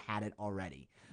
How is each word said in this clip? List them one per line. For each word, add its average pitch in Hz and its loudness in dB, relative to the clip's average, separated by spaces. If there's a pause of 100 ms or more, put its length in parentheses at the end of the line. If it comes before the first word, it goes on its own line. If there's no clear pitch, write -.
had 104 4
it 104 0
already. 95 0 (240)